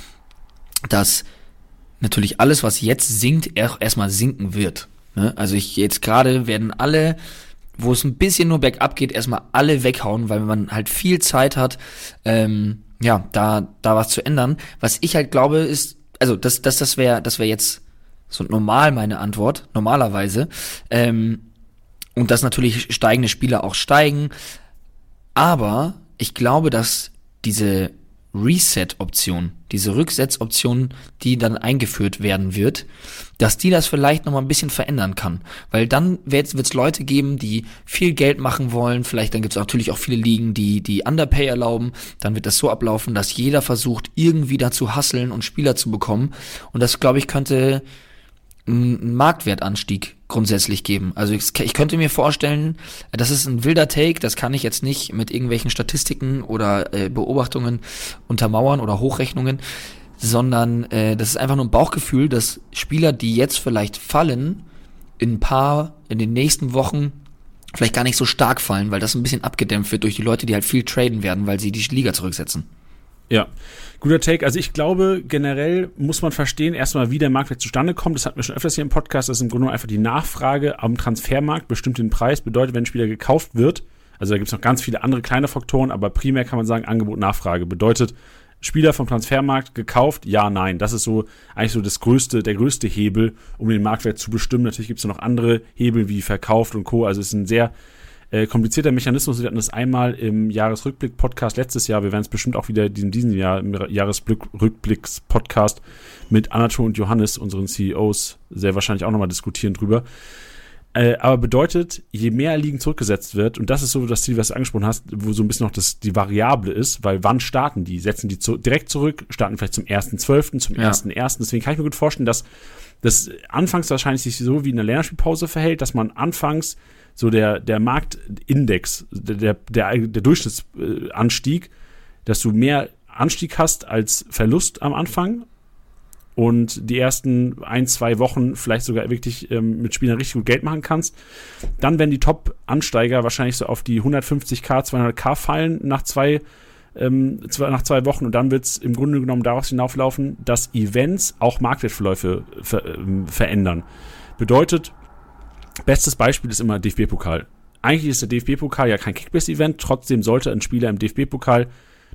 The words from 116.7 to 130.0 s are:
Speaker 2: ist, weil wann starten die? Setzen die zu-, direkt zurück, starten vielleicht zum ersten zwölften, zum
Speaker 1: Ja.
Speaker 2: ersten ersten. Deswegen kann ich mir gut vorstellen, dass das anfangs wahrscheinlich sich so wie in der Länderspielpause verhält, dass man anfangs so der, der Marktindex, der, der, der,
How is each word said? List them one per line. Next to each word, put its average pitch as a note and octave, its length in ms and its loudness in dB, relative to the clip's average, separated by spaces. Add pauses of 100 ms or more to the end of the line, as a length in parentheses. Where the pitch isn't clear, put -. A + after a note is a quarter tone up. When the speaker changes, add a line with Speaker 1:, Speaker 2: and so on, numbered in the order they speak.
Speaker 2:
ist, - 320 -2
weil G2 220 0
wann A#2+ 160 4
starten C3 420 -2
die? F2+ 160 -6
Setzen G#2 300 -4
die F#2 100 -6
zu-, A2+ 160 -2
direkt C3 320 0
zurück, D3+ 420 -2
starten G#2+ 280 -2
vielleicht G2 160 -4
zum - 120 -6
ersten G2+ 320 -2
zwölften, C3 440 2
zum - 160 -2
Speaker 1:
Ja. A2+ 60 0
Speaker 2:
ersten G#2 280 0
ersten. B2 320 -4
Deswegen A2+ 220 -2
kann D3 80 0
ich D#3 60 -2
mir D#3 40 -2
gut D3 120 -2
vorstellen, D3 300 0
dass A2+ 200 0 (560)
das - 280 2 (200)
anfangs F3 400 0
wahrscheinlich C3+ 320 0
sich A#2+ 160 -6
so C3 260 0
wie C#3 60 -2
in A#2+ 80 0
der A2 80 0
Länderspielpause D#3+ 640 0
verhält, D#3+ 320 0
dass C3 120 0
man A2 180 0
anfangs D#3 640 -2 (360)
so A#2 160 0
der, G#2+ 300 4
der G#2+ 220 -2
Marktindex, A#2+ 1300 -2
der, G#2 240 -6
der, G#2 220 0 (120)
der, G#2+ 280 2 (100)